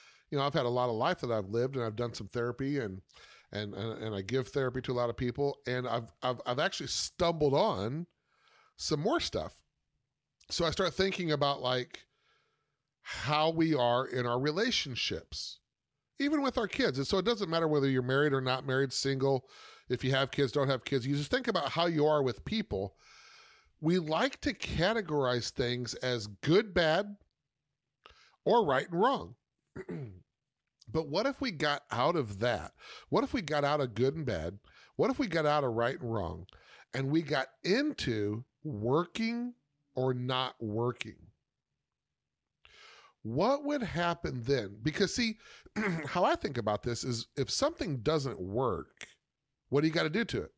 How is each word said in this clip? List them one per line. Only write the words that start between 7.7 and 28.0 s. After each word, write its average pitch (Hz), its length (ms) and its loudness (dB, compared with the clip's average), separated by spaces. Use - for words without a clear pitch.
some - 220 -2
more 247 220 0
stuff. - 340 -4
So - 140 0
I 160 80 2
start 180 200 0
thinking 185 380 0
about, 143 320 2
like, 127 380 -2
how 151 480 0
we 160 240 4
are 123 320 4
in 123 200 -2
our 120 140 0
relationships, 151 1200 -2
even 285 240 2
with 269 160 0
our 220 100 2
kids. 175 300 0
And 139 80 -2
so 196 120 2
it 180 60 2
doesn't 202 260 0
matter 165 180 2
whether 143 200 4
you're 131 140 4
married 139 300 4
or 135 80 2
not 127 260 0
married, 131 260 2
single, 135 560 0
if 123 140 -2
you 127 100 2
have 135 200 2
kids, 139 200 2
don't 139 160 2
have 131 160 0
kids. 131 220 0
You 143 100 0
just 143 140 -4
think 254 160 0
about 170 240 0
how 170 160 2
you 156 200 4
are 151 160 4
with 123 220 -2
people. 104 520 -4
We 165 180 4
like 170 420 0
to - 140 -2
categorize 151 960 0
things 123 440 -2
as 123 320 -2
good, 175 460 2
bad, 180 440 2